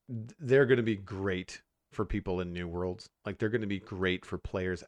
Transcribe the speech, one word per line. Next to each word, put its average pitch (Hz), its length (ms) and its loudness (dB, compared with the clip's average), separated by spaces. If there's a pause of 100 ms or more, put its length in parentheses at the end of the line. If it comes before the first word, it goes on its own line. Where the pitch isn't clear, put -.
th-, 117 300 -10
they're 139 280 6
gonna 120 160 6
be 110 140 2
great 95 640 -4 (320)
for 107 140 -2
people 95 340 -2
in 87 140 -4
New 87 140 -4
Worlds. 90 420 -4 (160)
Like, 101 120 -6
they're 110 120 0
gonna 110 160 0
be 98 140 -2
great 92 440 0
for 90 140 -8
players. 92 500 -2